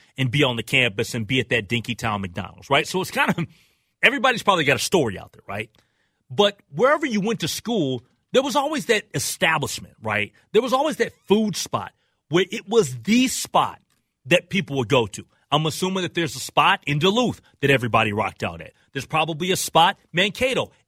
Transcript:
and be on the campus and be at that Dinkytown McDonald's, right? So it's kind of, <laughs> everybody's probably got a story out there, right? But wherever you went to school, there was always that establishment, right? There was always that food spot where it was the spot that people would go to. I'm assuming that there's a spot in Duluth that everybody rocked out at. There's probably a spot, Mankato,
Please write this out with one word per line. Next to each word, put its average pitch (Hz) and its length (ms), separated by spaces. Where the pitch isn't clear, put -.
and 131 140
be 143 140
on 123 140
the 113 60
campus 120 520
and 113 100
be 131 140
at 113 100
that 110 180
Dinkytown 113 540
McDonald's, 92 480
right? 147 180
So 185 140
it's - 80
kind 269 260
of, 165 120
<laughs> - 300
everybody's 240 400
probably 180 200
got 135 120
a 113 40
story 117 380
out - 140
there, - 160
right? 104 240
But 202 300
wherever 277 380
you 214 120
went 214 200
to 160 80
school, 143 580
there 262 120
was 277 120
always 285 300
that 214 200
establishment, - 880
right? 104 300
There 214 100
was 247 120
always 277 240
that 202 160
food 208 300
spot - 380
where 180 220
it 214 180
was 185 320
the 247 260
spot - 540
that 170 220
people 151 280
would 120 120
go 120 180
to. - 180
I'm 151 140
assuming 185 380
that 160 100
there's 160 220
a 127 40
spot 170 460
in 147 140
Duluth 202 400
that 139 80
everybody 110 420
rocked 101 320
out 85 180
at. - 120
There's 135 140
probably 160 460
a 180 40
spot, 170 420
Mankato, 180 600